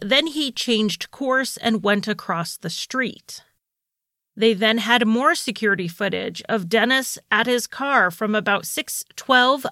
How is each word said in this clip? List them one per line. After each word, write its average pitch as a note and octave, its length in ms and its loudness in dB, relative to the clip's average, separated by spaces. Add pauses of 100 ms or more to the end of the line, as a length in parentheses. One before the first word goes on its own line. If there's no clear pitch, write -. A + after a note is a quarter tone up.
then C4+ 240 2
he D4 260 -4
changed G#3+ 580 -2
course C4 460 -2
and A3 260 0
went G3+ 240 2
across E3+ 500 -4
the - 140 -10
street. - 720 -8 (920)
They A3+ 160 4
then A3 260 2
had A#3 280 2
more B3 280 4
security G3 540 -2
footage F#3 600 -6
of G3 200 -2
Dennis A#3+ 500 2 (120)
at A3 160 2
his A#3+ 200 0
car C4 440 2
from G#3+ 240 -4
about G#3 320 0
six - 380 -6 (100)
twelve B3+ 580 2